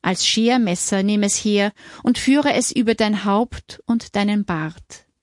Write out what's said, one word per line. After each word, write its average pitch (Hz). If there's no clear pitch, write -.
als 185
Schermesser 220
nimm 208
es -
her 208
und 240
führe 277
es -
über 226
dein 208
Haupt -
und -
deinen 202
Bart. 160